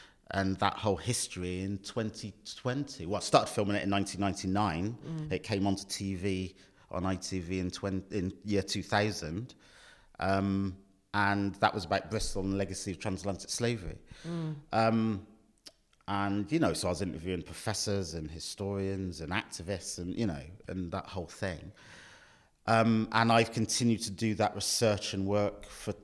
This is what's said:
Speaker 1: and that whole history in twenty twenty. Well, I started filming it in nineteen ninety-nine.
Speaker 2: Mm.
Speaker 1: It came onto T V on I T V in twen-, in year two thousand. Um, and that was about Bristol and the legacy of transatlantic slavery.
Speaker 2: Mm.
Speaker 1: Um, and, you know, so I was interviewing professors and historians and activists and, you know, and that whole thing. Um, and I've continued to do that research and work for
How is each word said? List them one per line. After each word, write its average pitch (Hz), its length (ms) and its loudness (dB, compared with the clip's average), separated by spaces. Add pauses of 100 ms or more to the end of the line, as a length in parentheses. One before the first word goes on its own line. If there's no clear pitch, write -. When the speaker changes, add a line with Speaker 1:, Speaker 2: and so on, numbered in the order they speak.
(320)
Speaker 1:
and 95 260 2
that 101 160 2
whole 104 220 2
history 90 680 -4
in 98 160 -2
twenty 110 560 -6 (220)
twenty. 127 500 -4
Well, 101 100 0
I 101 40 0
started - 300 4
filming 101 260 2
it - 60 0
in 98 80 0
nineteen 98 300 0
ninety-nine. 98 840 0
Speaker 2:
Mm. 156 260 -6
Speaker 1:
It 92 100 -2
came 98 240 0
onto 98 200 2
T 98 300 -4
V 92 380 -2 (360)
on 90 160 -2
I 95 100 0
T 92 240 -4
V 90 200 -2
in 90 100 0
twen-, 95 400 -2
in 95 220 0 (120)
year 101 180 2
two 101 200 -2
thousand. 104 720 0 (680)
Um, 98 560 2 (380)
and 101 420 2
that - 180 4
was 92 120 -4
about 98 240 0
Bristol 104 320 -2
and 98 100 2
the 98 60 2
legacy 95 320 -4
of 87 80 -6
transatlantic 95 500 -4
slavery. 117 500 -2 (300)
Speaker 2:
Mm. 165 260 -4 (200)
Speaker 1:
Um, 110 520 2 (800)
and, 101 440 0
you 156 80 2
know, 110 140 4
so 90 160 0
I - 20 2
was 90 120 0
interviewing 87 400 -4
professors 98 720 -4
and 78 160 -6
historians 95 880 -4
and 78 100 -6
activists - 680 -4
and, 90 160 -4
you 113 120 0
know, 76 140 -2 (260)
and 90 240 -4
that 92 140 -6
whole 90 220 -8
thing. 90 440 -6 (960)
Um, 113 460 6
and 113 180 6
I've 117 220 8
continued 117 500 2
to - 80 -4
do 107 260 0
that 101 180 2
research 101 600 2
and 95 120 0
work 104 400 2
for - 380 -8